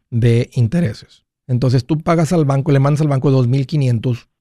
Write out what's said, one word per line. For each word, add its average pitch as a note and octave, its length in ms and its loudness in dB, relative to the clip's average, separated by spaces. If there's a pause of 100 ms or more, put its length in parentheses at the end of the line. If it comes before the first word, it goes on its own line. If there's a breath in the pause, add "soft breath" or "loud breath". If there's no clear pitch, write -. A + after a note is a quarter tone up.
(100)
de A#2 440 0
intereses. B2 680 -4 (220)
Entonces B2 400 0
tú D#3+ 140 -2
pagas E3+ 320 0
al D#3+ 120 2
banco, C#3 280 0
le C#3 80 4
mandas C#3+ 220 0
al D#3 60 0
banco C#3 220 0
dos C3 160 2
mil C3+ 200 0
quinientos B2+ 640 -2 (120)